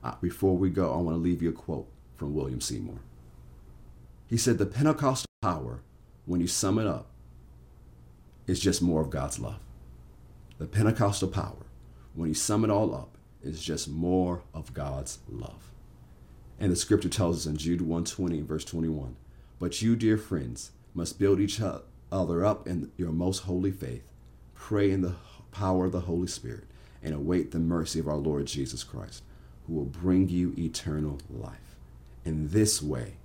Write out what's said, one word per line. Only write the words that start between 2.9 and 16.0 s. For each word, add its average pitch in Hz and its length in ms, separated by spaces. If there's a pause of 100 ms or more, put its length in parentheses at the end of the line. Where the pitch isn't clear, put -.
He 117 100
said, 117 200
"The 101 80
Pentecostal 139 600 (140)
power, 65 400 (440)
when 87 140
you 87 80
sum 98 320
it 110 80
up, 73 220 (1400)
is 92 140
just 92 200
more 82 200
of 73 80
God's 69 300
love." 57 200 (960)
The 80 100
Pentecostal 104 600
power, - 380 (480)
when 82 160
you 78 40
sum 110 300
it 113 60
all 101 260
up, 69 220 (240)
is 78 200
just 76 280
more 87 540 (100)
of 80 200
God's 67 460 (100)
love. - 420 (840)